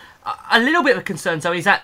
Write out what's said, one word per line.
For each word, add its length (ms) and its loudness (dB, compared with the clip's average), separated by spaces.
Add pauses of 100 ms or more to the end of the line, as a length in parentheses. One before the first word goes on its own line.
(240)
A, 80 -8 (200)
a 80 6
little 220 2
bit 140 4
of 60 -6
a 20 -12
concern, 360 -6
Zoe, 180 -2
is 60 -6
that 180 2